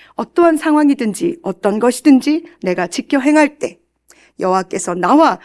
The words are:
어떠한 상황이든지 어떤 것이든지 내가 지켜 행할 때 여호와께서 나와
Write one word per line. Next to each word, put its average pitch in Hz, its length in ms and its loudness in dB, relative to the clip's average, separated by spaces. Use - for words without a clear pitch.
어떠한 330 420 0
상황이든지 285 840 0
어떤 202 360 -4
것이든지 269 680 0
내가 180 240 -4
지켜 - 320 -6
행할 302 400 2
때 - 220 -10
여호와께서 185 560 -4
나와 214 500 2